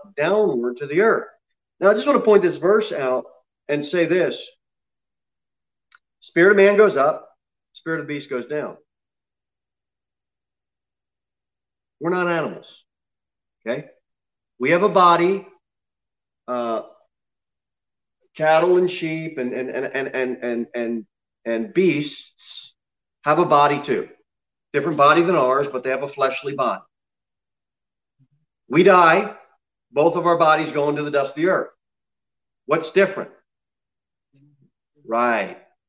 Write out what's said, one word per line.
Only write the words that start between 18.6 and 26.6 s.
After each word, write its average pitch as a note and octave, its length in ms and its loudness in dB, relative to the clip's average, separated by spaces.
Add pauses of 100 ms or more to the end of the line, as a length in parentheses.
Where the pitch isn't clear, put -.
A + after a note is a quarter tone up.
and F3+ 120 2
sheep D#3+ 460 -8
and, B2 160 -6
and, B2+ 160 -6
and, B2+ 160 -6
and, C3+ 240 -6
and, B2+ 340 -4
and, A#2+ 320 -6
and, A#2 320 -6 (380)
and A#2 300 -6
beasts - 1000 -4 (520)
have D3+ 140 2
a F3 60 2
body D3 380 2
too. A2+ 260 -4 (640)
Different D3 240 -2
body D3 260 4
than F3+ 120 0
ours, C3+ 360 0
but B2 140 -10
they C3 60 -4
have C3+ 120 -4
a C#3+ 60 -8
fleshly C3+ 460 -4
body. A#2 280 -4 (1900)